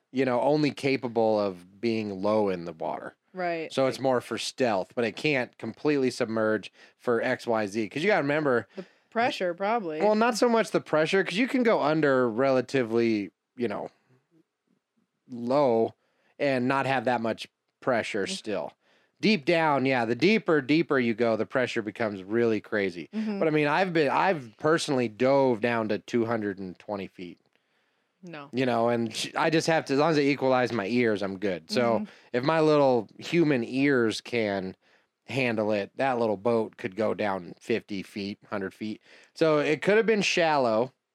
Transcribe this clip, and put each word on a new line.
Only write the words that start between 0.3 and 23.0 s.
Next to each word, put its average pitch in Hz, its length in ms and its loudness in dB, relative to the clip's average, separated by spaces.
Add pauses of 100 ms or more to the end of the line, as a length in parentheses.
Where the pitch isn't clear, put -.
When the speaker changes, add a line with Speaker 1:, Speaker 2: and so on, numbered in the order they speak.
Speaker 1:
only 147 300 2
capable 117 680 0
of 95 400 -6
being 107 440 -2
low 104 260 2
in 87 160 -4
the 85 80 -10
water. 78 400 -8 (220)
Speaker 2:
Right. 170 360 -6
Speaker 1:
So 135 140 2
it's 127 140 -2
more 127 200 2
for - 200 -8
stealth, 107 560 -2
but 123 100 0
it 104 100 -4
can't 139 440 -2
completely 131 500 0
submerge 110 640 -2 (260)
for 117 240 0
X, 123 240 -2
Y, 110 220 0
Z. 104 200 -4
'Cause 139 140 -6
you 175 60 0
gotta 185 160 2
remember 143 520 0
Speaker 2:
The 185 100 -14 (260)
pressure, 226 420 -2
probably. 190 480 -4
Speaker 1:
Well, 214 140 4
not 226 240 2
so 247 100 4
much 226 220 2
the 165 100 2
pressure, 160 420 2
'cause 175 140 -6
you 247 100 0
can 254 140 0
go 202 220 2
under 139 440 4
relatively, 117 1040 0 (260)
you 117 120 -4
know, 95 240 -6 (1400)
low 120 640 0 (460)
and 131 280 0
not 135 180 0
have 131 200 0
that 120 160 0
much 113 260 -4 (340)
pressure 110 440 -2
Speaker 2:
Mm. 87 40 -6
Speaker 1:
still. 95 420 -6 (480)
Deep 170 260 0
down, 156 400 2
yeah, 127 200 2
the 117 100 -2
deeper, 170 460 2
deeper 147 380 2
you 117 160 2
go, 113 200 2
the 104 100 0
pressure 123 360 -2
becomes 104 420 -4
really 110 380 0
crazy. 95 520 -4